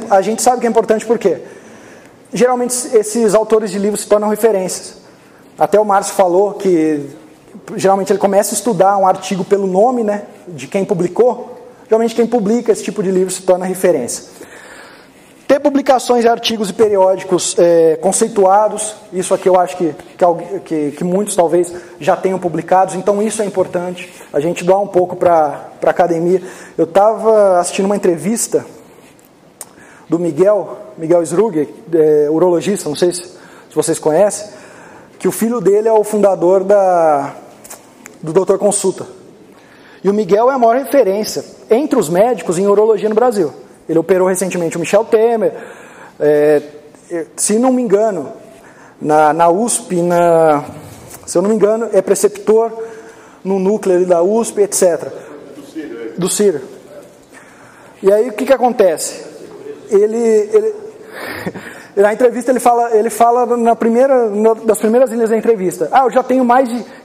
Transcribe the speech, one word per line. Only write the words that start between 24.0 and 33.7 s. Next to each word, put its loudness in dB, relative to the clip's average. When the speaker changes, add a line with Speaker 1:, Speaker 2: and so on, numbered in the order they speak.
Speaker 1:
a -2
gente -4
doar 2
um -4
pouco 0
pra, 0
pra 0
academia. 0
Eu 0
tava 2
assistindo -2
uma 0
entrevista -2
do 0
Miguel, 0
Miguel 2
Srug, 0
é, 4
urologista, 0
não -6
sei 0
se, -12
se -20